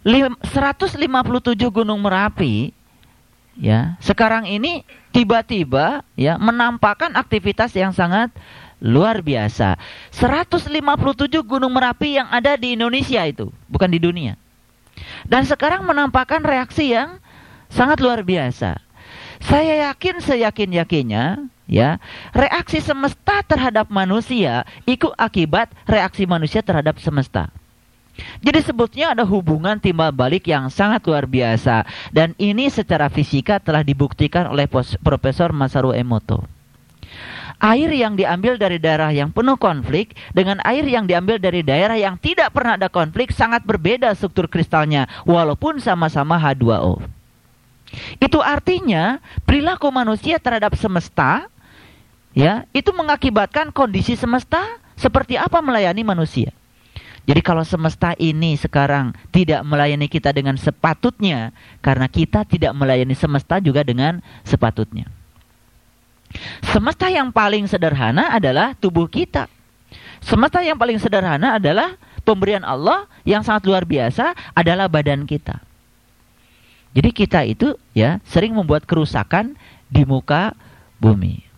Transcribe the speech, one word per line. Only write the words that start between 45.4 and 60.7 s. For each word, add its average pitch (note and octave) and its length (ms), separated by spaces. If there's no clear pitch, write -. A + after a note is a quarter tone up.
sama-sama E3 560
H C#3+ 240
dua A2+ 240
O. F2+ 160
Itu D4+ 180
artinya C#4+ 800
perilaku D4 480
manusia B3+ 480
terhadap G#3+ 400
semesta, F#3+ 720
ya, E3 400
itu F4+ 240
mengakibatkan D4 800
kondisi A3+ 400
semesta B3+ 480
seperti C4 400
apa E4+ 240
melayani A3 460
manusia. D#3+ 500
Jadi - 160
kalau E3 240
semesta E3 500
ini D#3+ 380
sekarang C#3 560
tidak D#3 320
melayani D3 400
kita C#3+ 240
dengan C#3 240
sepatutnya, D#3 960